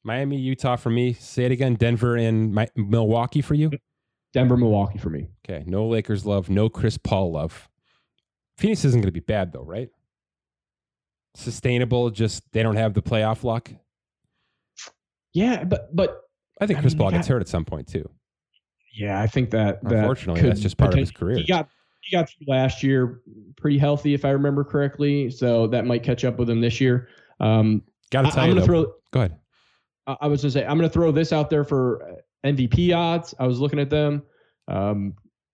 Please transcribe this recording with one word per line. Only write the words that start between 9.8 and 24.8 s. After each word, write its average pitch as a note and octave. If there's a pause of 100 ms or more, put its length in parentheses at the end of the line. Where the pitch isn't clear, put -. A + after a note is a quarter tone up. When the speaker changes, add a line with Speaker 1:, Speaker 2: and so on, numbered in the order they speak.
Speaker 1:
Sustainable, B2
just A2
they A2
don't G#2+
have A2
the G#2
playoff A2
luck. A#2+ (1600)
Speaker 2:
Yeah, G#3+
but, F3+
but F3 (400)
Speaker 1:
I G3+
think F#3+
Speaker 2:
I -
Speaker 1:
Chris C3+
Speaker 2:
mean, D3+
Speaker 1:
Paul G2
Speaker 2:
they F2
Speaker 1:
gets E2+
Speaker 2:
got C3
Speaker 1:
hurt A#2+
at F2+
some E2
point, D2
too. - (840)
Speaker 2:
Yeah, G2
I A2
think A#2
that, G#2
that G#2+
Speaker 1:
Unfortunately, G#2+
Speaker 2:
could E2+
Speaker 1:
that's G#2
just G#2
part F#2+
of F2+
his F2
Speaker 2:
poten-, -
Speaker 1:
career. G2+
Speaker 2:
he E2
got, E3+ (320)
he -
got E3
through -
last C3
year B2+ (380)
pretty D3
healthy, D3
if C#3
I C#3+
remember C#3+
correctly, C#3+